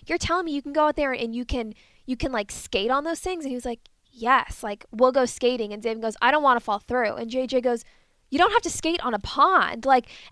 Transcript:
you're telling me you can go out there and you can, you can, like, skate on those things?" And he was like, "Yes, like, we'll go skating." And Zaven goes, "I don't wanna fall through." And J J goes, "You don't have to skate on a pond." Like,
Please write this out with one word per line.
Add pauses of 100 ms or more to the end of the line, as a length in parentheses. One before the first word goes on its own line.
you're
telling
me
you
can
go
out
there
and
you
can, (320)
you
can,
like,
skate
on
those
things?"
And
he
was
like, (280)
"Yes,
like,
we'll
go
skating."
And
Zaven
goes,
"I
don't
wanna
fall
through."
And
J
J
goes, (460)
"You
don't
have
to
skate
on
a
pond."
Like, (260)